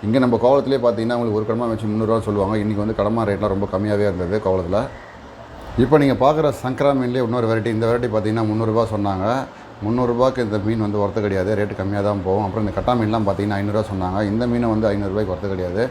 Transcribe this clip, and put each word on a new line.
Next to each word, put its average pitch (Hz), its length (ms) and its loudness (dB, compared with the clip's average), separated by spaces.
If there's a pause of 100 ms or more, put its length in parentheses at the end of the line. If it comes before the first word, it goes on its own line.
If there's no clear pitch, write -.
இங்க 113 180 2
நம்ம 120 200 4
கோவளத்திலே 131 400 4
பார்த்தீங்கன்னா, 117 340 0
உங்களுக்கு 110 220 0
ஒரு 107 100 -4
கடமா 117 220 -2
வச்சு 107 200 -4
முந்நூறுரூவா 110 360 2
சொல்லுவாங்க. 104 340 0
இன்னைக்கு 104 220 0
வந்து 110 160 -2
கடமா 110 300 2
ரேட்லாம் 98 260 0
ரொம்ப 98 180 -2
கம்மியாவே 104 360 2
இருந்தது 90 340 -2
கோவளத்துல. 92 340 0 (1040)
இப்போ 135 200 4
நீங்க 135 140 4 (100)
பார்க்குற 151 200 4 (160)
சங்கரா 139 380 2
மீன்லேயே 123 260 0
இன்னொரு 113 240 0
வெரைட்டி. 113 280 0
இந்த 113 120 2
வெரைட்டி 120 240 0
பார்த்தீங்கன்னா, 110 380 0
முந்நூறுரூவா 110 420 2
சொன்னாங்க. 101 320 -2 (580)
முந்நூறுரூபாக்கு 123 600 2
இந்த 104 180 0
மீன் 110 200 0
வந்து 104 180 -2
ஒர்த்து 101 220 0
கிடையாது, 95 340 0
ரேட்டு 101 200 -2
கம்மியா 98 280 -2
தான் 104 200 0
போகும். 98 200 2
அப்புறம் 104 180 -2
இந்த 101 120 -2
கட்டா 98 220 0
மீன்லாம் 110 300 0
பார்த்தீங்கன்னா, 101 320 -2
ஐநூறுரூவா 104 320 0
சொன்னாங்க. 92 260 -2 (140)
இந்த 113 180 0
மீன் 120 220 0
வந்து 107 180 2
ஐநூறுரூபாய்க்கு 101 440 -2
ஒர்த்து 95 180 -6
கிடையாது. 92 380 -2